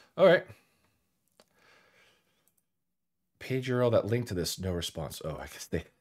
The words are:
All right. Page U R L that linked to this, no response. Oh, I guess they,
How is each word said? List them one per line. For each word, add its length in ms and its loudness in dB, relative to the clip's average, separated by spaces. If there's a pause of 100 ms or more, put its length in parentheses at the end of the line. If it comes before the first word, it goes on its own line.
(160)
All 100 6
right. 180 6 (3000)
Page 300 -4
U 80 0
R 60 2
L 80 6
that 160 4
linked 220 -2
to 60 -4
this, 240 -4
no 140 -2
response. 520 -6
Oh, 120 -6
I 100 -12
guess 200 -16
they, 180 -6 (160)